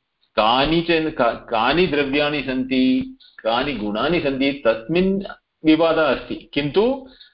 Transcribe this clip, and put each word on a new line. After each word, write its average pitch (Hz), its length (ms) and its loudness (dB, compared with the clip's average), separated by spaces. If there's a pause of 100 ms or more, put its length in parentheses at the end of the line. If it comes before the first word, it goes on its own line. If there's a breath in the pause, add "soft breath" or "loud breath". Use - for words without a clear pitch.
(360)
कानिचन, 156 760 2
का-, 117 400 -2
कानि 139 360 2
द्रव्याणि 147 560 0
सन्ति, 131 760 0 (220)
कानि 127 360 -2
गुणानि 110 460 -2
सन्ति, 139 460 -2
तस्मिन् 175 560 0 (420)
विवादः 156 380 4
अस्ति, - 520 -4
किन्तु 196 540 0 (260 loud breath)